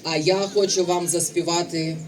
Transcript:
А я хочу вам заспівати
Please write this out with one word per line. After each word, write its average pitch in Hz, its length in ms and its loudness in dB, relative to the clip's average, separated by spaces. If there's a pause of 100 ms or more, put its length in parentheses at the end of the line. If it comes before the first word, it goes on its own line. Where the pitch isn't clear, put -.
А 160 140 -2
я 165 180 4 (180)
хочу 190 320 2
вам 175 220 0
заспівати 165 880 -2 (100)